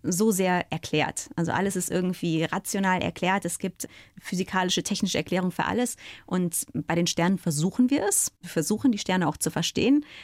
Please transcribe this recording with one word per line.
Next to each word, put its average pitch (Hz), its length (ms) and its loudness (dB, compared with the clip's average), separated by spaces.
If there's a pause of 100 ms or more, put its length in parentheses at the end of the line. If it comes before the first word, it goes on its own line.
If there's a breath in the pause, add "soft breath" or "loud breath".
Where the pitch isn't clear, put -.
so 196 260 2
sehr 180 400 2
erklärt. - 640 -2
Also 170 160 0
alles 185 240 0
ist 180 160 -2
irgendwie 175 540 0
rational 190 580 0
erklärt. 185 420 0
Es 175 140 -4
gibt - 300 -6 (320 loud breath)
physikalische, 185 640 0
technische - 340 -2
Erklärung 180 320 0
für - 140 -2
alles. 240 320 -2 (280 loud breath)
Und 180 400 -2 (100)
bei - 200 -2
den 175 140 2
Sternen 175 300 2
versuchen 185 520 2
wir 302 180 2
es. - 220 0 (100)
Wir 175 100 -14
versuchen, 214 420 2
die 202 60 0
Sterne 185 280 0
auch 147 100 0
zu - 140 -2
verstehen, 262 540 2 (200 loud breath)